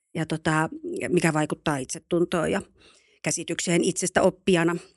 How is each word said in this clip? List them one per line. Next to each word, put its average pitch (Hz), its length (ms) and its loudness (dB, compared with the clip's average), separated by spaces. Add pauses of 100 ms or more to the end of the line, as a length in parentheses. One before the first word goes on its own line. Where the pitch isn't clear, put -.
(160)
ja 160 100 -2
tota, 156 440 0 (300)
ja - 100 -6
mikä 170 240 2
vaikuttaa 151 440 -2
itsetuntoon 165 760 -2
ja 175 100 -2 (640)
käsitykseen 170 600 0
itsestä - 380 0
oppijana. 170 540 2 (220)